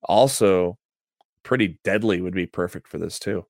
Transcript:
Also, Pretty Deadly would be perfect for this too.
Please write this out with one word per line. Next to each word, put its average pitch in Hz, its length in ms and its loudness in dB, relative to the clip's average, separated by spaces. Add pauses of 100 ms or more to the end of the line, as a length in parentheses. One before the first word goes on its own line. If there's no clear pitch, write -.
Also, 98 720 2 (640)
Pretty 110 400 0
Deadly 101 380 0
would 90 140 -6
be 90 120 -2
perfect - 400 -8
for - 120 -12
this 85 200 -8
too. 101 320 -6